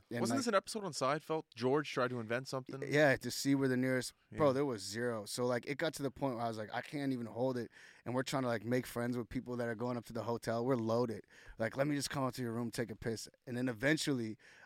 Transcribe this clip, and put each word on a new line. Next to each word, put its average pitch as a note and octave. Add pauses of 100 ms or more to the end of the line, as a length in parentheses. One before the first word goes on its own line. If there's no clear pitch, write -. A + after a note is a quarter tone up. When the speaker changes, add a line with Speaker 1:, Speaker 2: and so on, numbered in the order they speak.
(100)
Speaker 1:
and, A#2
Speaker 2:
Wasn't A#2
Speaker 1:
like -
Speaker 2:
this B3+
an A3+
episode G3
on F3
Seinfeld? D3+ (140)
George C3
tried B2
to B2
invent A#2+
something? C3
Speaker 1:
Yeah, C#3
to B2
see C#3
where C3+
the B2+
nearest, B2+ (200)
bro, A#2
Speaker 2:
Yeah. C3+
Speaker 1:
there C#3
was B2
zero. A2
So, B2
like, B2
it C#3+
got D#3+
to C#3+
the C3+
point C3
where A#2
I A#2
was A2+
like, G#2+
"I A#2+
can't C#3
even A#2+
hold A#2+
it." A#2 (380)
And A#2+
we're B2+
trying C3+
to, B2+
like, A#2
make B2
friends A#2+
with A#2+
people A#2+
that A#2+
are A#2
going B2
up A2+
to -
the A2+
hotel. A#2
We're C3
loaded. A2+ (340)
Like, A2+
"Let C#3
me D3
just C#3
come C#3+
up B2+
to C3
your A#2
room, A#2
take A2+
a G#2
piss." - (200)
And A#2+
then B2
eventually, B2 (280)